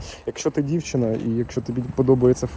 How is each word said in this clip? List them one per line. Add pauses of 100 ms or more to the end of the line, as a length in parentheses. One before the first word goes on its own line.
(260)
Якщо
ти
дівчина,
і
якщо
тобі (120)
подобається